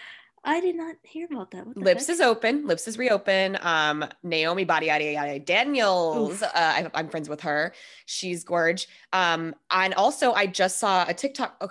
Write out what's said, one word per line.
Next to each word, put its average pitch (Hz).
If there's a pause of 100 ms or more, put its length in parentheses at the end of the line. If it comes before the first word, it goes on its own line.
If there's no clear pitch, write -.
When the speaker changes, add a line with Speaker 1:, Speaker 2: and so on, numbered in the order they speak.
(440)
Speaker 1:
I 311
did 359
not 330
hear 330
about 233
that. 185
What 240
the 196
Speaker 2:
Lips 185
Speaker 1:
heck? 339
Speaker 2:
is 330
open. 247
Lips 269
is 220
reopen. 196
Um, 151 (180)
Naomi 170
Body 160
Yada 151
Yada 143
Daniels, 202
Speaker 1:
Oof. 202
Speaker 2:
uh, 190
I, 165
I'm 160
friends 156
with 151
her. 156 (320)
She's 175
gorge. 170 (260)
Um, 165 (160)
and 190
also 247
I 202
just 190
saw 185
a 170
TikTok. 269
Oh, 185